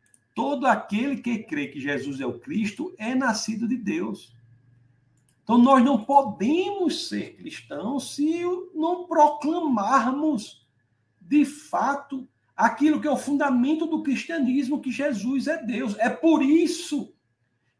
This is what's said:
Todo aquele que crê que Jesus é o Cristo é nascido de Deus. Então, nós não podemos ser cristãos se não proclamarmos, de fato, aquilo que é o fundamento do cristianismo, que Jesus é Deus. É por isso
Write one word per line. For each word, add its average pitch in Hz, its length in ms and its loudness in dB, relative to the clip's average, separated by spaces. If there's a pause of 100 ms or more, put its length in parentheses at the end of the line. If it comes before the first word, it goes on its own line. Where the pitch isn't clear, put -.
(340)
Todo 269 320 -2
aquele 226 520 0
que 233 220 -4
crê 147 280 -6
que 139 140 -12
Jesus 135 400 -4
é 131 40 -6
o 120 140 -8
Cristo 208 580 -6
é 226 160 -6
nascido 233 540 -2
de 247 80 -2
Deus. 196 580 -6 (1080)
Então, 226 140 2
nós 254 260 8
não 254 220 2
podemos 302 1040 0
ser - 260 -8
cristãos 185 800 -8
se 320 260 -2 (320)
não 339 340 -2
proclamarmos, 285 1600 2 (540)
de 277 240 2
fato, 254 840 -4 (300)
aquilo 233 460 2
que 302 80 -2
é - 20 2
o 254 60 0
fundamento 285 680 0
do 311 160 -2
cristianismo, 269 760 -2
que 269 100 -8
Jesus 254 580 -4
é 302 140 -4
Deus. 226 380 -6
É 240 100 2
por 311 320 2
isso 294 720 0 (680)